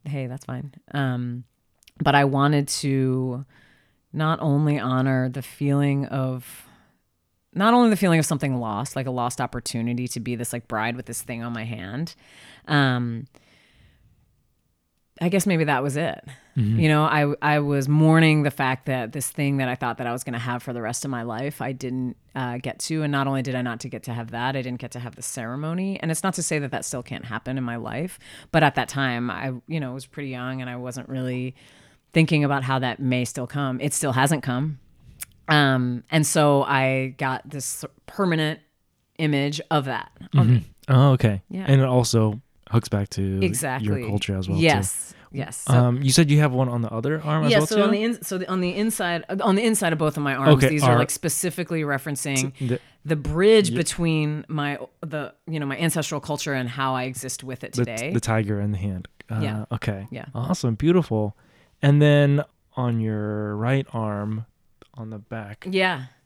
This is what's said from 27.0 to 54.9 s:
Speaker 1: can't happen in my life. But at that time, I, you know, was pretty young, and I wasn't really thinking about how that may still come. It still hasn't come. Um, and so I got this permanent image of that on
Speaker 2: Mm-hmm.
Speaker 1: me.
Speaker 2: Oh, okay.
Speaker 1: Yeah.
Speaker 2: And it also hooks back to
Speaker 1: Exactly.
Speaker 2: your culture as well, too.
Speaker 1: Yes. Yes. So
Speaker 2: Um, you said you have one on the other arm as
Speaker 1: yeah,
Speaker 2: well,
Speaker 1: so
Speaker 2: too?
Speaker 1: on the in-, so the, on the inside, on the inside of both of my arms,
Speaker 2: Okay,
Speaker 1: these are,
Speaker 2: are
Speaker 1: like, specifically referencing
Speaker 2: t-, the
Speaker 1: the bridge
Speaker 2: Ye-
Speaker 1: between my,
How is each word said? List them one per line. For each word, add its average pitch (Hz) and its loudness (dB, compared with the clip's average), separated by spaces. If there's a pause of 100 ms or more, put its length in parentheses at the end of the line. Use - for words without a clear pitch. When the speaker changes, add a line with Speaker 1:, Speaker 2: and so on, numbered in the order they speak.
Speaker 1:
can't - -10
happen 123 -8
in 131 -4
my 120 -6
life. 120 -8 (320)
But 160 6
at 147 6
that 123 -2
time, 123 -2
I, 131 -6 (160)
you 160 -4
know, 131 -6
was 131 -12
pretty 143 -12
young, 127 -8
and 127 -10
I 123 -10
wasn't 123 -10
really 127 -4 (580)
thinking 160 4
about 139 0
how 131 0
that 127 -2
may 127 0
still 123 -6
come. 131 -4
It 139 -2
still 143 -2
hasn't 135 2
come. 135 -4 (680)
Um, 131 2
and 151 2
so 147 4
I 131 0
got 131 -4
this 139 -8 (220)
permanent 160 0 (580)
image 147 0 (100)
of 151 2
that 120 -6 (240)
on 131 8
Speaker 2:
Mm-hmm. 120 6
Speaker 1:
me. 98 2 (240)
Speaker 2:
Oh, 135 8
okay. 107 2
Speaker 1:
Yeah. 190 -8
Speaker 2:
And 135 8
it 131 4
also 117 2 (300)
hooks 117 2
back 101 0
to 95 -2
Speaker 1:
Exactly. 127 0
Speaker 2:
your 113 -6
culture 101 -2
as 92 -4
well, 160 0
too. 160 4
Speaker 1:
Yes. 135 2 (200)
Yes. - -10
So 139 2
Speaker 2:
Um, 123 4
you 135 2
said 147 4
you 147 6
have 147 2
one 127 0
on 120 -2
the 113 -4
other 143 -2
arm 151 0
as 147 4
Speaker 1:
yeah, - 6
Speaker 2:
well, 151 4
Speaker 1:
so 214 -2
Speaker 2:
too? 202 4
Speaker 1:
on 214 4
the 208 2
in-, 233 -2
so - -6
the, 185 -6
on 185 0
the 180 0
inside, 190 -2 (160)
on 185 4
the 208 2
inside 208 2
of 160 -4
both 151 0
of 147 -4
my 139 0
arms, 139 8
Speaker 2:
Okay, 135 4
Speaker 1:
these 151 2
are, 127 6
Speaker 2:
are 120 6
Speaker 1:
like, 123 2
specifically 170 -4
referencing 139 -4
Speaker 2:
t-, 131 -6
the 123 -2 (260)
Speaker 1:
the 156 0
bridge 180 4
Speaker 2:
Ye- 117 -2
Speaker 1:
between 156 0
my, 147 -4 (220)